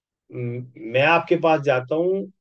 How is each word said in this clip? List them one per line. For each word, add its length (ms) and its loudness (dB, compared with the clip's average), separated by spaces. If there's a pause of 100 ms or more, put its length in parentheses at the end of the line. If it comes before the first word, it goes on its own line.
(320)
म-, 340 -8 (120)
मैं 240 -2
आपके 340 2
पास 260 2
जाता 340 0
हूँ 460 -2